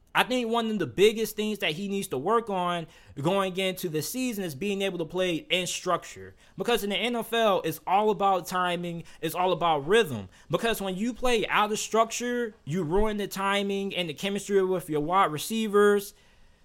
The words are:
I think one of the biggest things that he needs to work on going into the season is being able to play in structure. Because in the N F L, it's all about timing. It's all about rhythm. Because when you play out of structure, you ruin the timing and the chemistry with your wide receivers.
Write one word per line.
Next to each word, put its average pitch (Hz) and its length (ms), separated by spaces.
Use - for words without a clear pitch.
I 180 100
think 240 260
one 226 200
of 214 80
the 180 80
biggest 214 500
things 214 240
that 170 120
he 196 160
needs 196 200
to 131 100
work 220 320
on 175 360
going 190 360
into 185 320
the 156 140
season 240 420
is 156 100
being 196 280
able 190 160
to 165 80
play 175 420
in 175 180
structure. 160 680
Because 202 260
in 208 60
the 196 60
N 233 200
F - 160
L, 220 320
it's 160 220
all 208 240
about 190 360
timing. 175 580
It's 156 140
all 180 180
about 156 340
rhythm. 156 420
Because 208 320
when 190 140
you 226 180
play 233 320
out 208 260
of 208 60
structure, 233 760
you 170 180
ruin 202 340
the 202 100
timing 196 680
and 175 140
the 147 60
chemistry 196 480
with 185 280
your 151 100
wide 170 320
receivers. 208 800